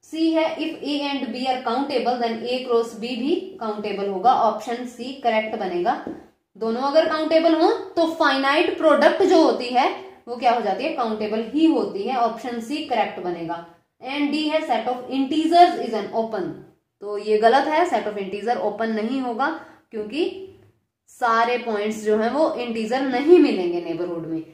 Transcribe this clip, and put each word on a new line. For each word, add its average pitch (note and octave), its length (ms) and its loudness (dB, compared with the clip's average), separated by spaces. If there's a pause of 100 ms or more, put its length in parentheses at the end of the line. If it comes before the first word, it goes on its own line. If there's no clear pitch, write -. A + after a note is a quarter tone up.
सी D#4+ 280 0
है D#4+ 140 2 (120)
if D#4+ 260 -6
A C#4+ 120 -2 (100)
and C#4 240 -4
B B3+ 180 -6
are B3+ 160 0
countable B3 580 0
then A3+ 240 -2
A B3 200 -2
cross A#3 300 0
B A#3 220 -6
भी C#4 180 0 (240)
काउंटेबल G#3 500 -4
होगा, G3+ 240 4
ऑप्शन A#3 540 0
सी B3+ 260 -12 (100)
करेक्ट A3 360 0
बनेगा। F#3 340 0 (600)
दोनों A3+ 280 -2
अगर D#4+ 260 4
countable D#4+ 460 4
हों E4+ 160 4 (240)
तो E4 100 4 (100)
finite C#4+ 600 2
product D4+ 460 6
जो F4 180 6
होती B3 260 2
है B3+ 220 2 (380)
वो A#3+ 80 -8
क्या A#3+ 160 2
हो A#3+ 100 2
जाती G3+ 220 -2
है? D#4 100 -2
Countable A3 500 -4 (100)
ही D#4 140 4
होती G3+ 360 2
है, B3+ 140 -2
option A#3 440 -2
सी A#3+ 240 -6
correct A3+ 340 -2
बनेगा। E3+ 460 -6 (400)
And C#4 260 -2
D D4+ 180 -2
है D#4 120 0
set A#3 260 -2
of B3 260 -6
integers D#4+ 680 4
is A3+ 140 -6
an G3 200 -4
open, A3 340 -4 (520)
तो G3+ 180 -8
ये G#3+ 200 2
गलत C4 280 4
है, D#4 220 2
set G#3+ 180 0
of G#3 120 -6
integer G3+ 400 -4
open G#3 340 -2
नहीं A3+ 280 -2
होगा B3 260 -2 (440)
क्योंकि C4+ 500 -6 (680)
सारे A#3 480 2
points G#3+ 460 -4
जो G#3+ 140 2
हैं A3 140 2
वो D4 240 2
integer A#3 460 -2
नहीं C#4 380 4
मिलेंगे F3+ 420 2
neighborhood E3 460 -6
में। D#3+ 140 -6 (120)